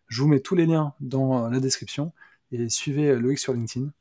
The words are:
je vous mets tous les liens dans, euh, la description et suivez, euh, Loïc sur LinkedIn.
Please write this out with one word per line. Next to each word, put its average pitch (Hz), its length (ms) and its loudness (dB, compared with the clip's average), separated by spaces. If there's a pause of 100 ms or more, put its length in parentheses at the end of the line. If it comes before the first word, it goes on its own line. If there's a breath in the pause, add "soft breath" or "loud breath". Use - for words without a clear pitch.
je 117 140 -4
vous 143 60 4
mets 143 140 6
tous 190 140 -2
les 170 100 4
liens 156 340 2
dans, 131 480 0
euh, - 20 -4
la 127 100 0
description 135 540 -4 (380 soft breath)
et 117 180 -4
suivez, 147 400 0
euh, 123 100 4
Loïc 131 200 0
sur 135 140 -2
LinkedIn. 123 360 -4 (120)